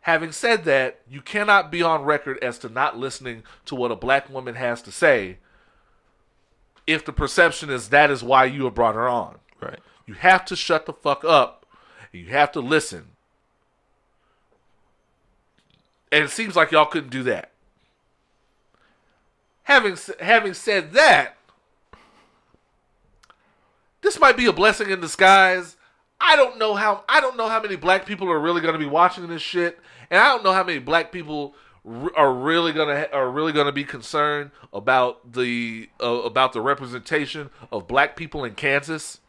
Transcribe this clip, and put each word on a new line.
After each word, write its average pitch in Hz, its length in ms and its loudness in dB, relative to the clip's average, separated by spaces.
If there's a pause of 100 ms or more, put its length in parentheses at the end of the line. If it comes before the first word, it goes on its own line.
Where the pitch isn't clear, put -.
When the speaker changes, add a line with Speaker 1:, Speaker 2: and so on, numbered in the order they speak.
Speaker 1:
Having 160 260 -2
said 226 340 -2
that, 135 420 0
you 135 140 -20
cannot 202 500 0
be 170 120 -2
on 160 200 0
record 143 380 -2
as 123 180 -6
to 117 100 -14
not 123 280 -4
listening 123 460 -10 (220)
to 143 100 -12
what 120 160 -4
a 107 40 -4
black 131 360 -2
woman 127 240 -12
has 120 260 -6
to 98 100 -20
say 110 460 2 (1500)
if 156 180 -2
the 147 80 -12
perception 160 560 0
is 117 200 -6
that 143 200 6
is 127 140 -4
why 131 220 4
you 135 180 -6
have 120 100 -4
brought 113 220 0
her 120 120 -2
on. 120 300 -4 (240)
Speaker 2:
Right. - 180 -14 (280)
Speaker 1:
You 104 80 -18
have 185 300 4
to 185 100 -8
shut - 320 -2
the 151 60 -12
fuck 139 300 -4
up. 151 440 2 (440)
And 87 120 -18
you 82 60 -20
have 143 240 2
to 156 80 -6
listen. 123 480 -4 (3000)
And 151 120 2
it 143 80 -6
seems 208 240 -8
like 160 160 2
y'all 151 160 4
couldn't 143 240 -6
do 131 120 -6
that. 110 280 -4 (2000)
Having 247 300 4
s-, - 160 -16 (100)
having 196 360 2
said 180 380 -4
that, 226 440 4 (2750)
this 415 180 0
might 269 160 8
be 240 120 2
a - 60 4
blessing 202 360 0
in 190 100 -4
disguise. 185 760 4 (420)
I 320 160 4
don't 247 220 2
know 220 160 0
how, 214 340 -2
I 285 140 4
don't 254 160 -4
know 226 100 -4
how 226 140 -2
many 202 140 -8
black 185 300 0
people 196 260 -8
are 156 80 0
really 170 220 -2
gonna 160 160 -2
be 151 80 -4
watching 170 420 2
this 170 140 -12
shit, 175 380 -4 (300)
and 180 100 4
I 226 60 8
don't 254 180 2
know 190 80 2
how 185 120 2
many 170 160 -4
black 160 320 -2
people 151 440 -10 (320)
r-, 123 280 -10
are 143 180 4
really 160 400 0
gonna 147 280 -2
ha-, 143 160 -6
are 131 120 -2
really 151 240 -4
gonna 143 180 2
be 143 120 -6
concerned 143 680 -4 (220)
about 123 600 0
the, 120 560 -4 (120)
uh, 120 220 -2
about 127 300 0
the 113 80 -4
representation 135 880 -6 (220)
of 98 160 -8
black 139 280 0
people 151 280 -12
in 107 120 -12
Kansas. 143 720 -6